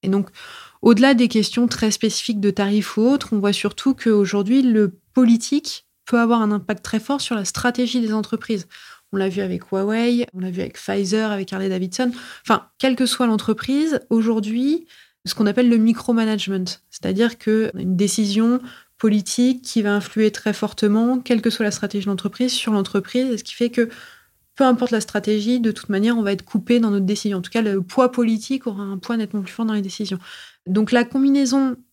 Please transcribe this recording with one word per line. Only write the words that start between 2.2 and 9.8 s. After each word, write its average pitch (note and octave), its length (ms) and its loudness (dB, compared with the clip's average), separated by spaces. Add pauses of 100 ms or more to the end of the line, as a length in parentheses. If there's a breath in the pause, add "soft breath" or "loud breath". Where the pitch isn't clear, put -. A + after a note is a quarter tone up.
de G3+ 100 2
tarifs G3+ 460 0
ou G#3+ 40 2
autres, C4+ 300 2
on G#3+ 80 0
voit G3+ 140 2
surtout G#3 400 -2
qu'aujourd'hui, G#3 680 2
le G#3+ 320 4 (200)
politique B3 760 2 (180)
peut A#3+ 140 2
avoir A#3 220 2
un G#3+ 100 2
impact G#3 320 -4
très - 160 -4
fort C4+ 220 -4
sur - 140 -6
la G3+ 100 -4
stratégie B3 560 -2
des A3 120 -2
entreprises. G#3+ 540 -4 (440 loud breath)
On G3 60 -4
l'a F#3+ 120 0
vu F#3 120 -4
avec F3+ 300 -6
Huawei, A3+ 640 0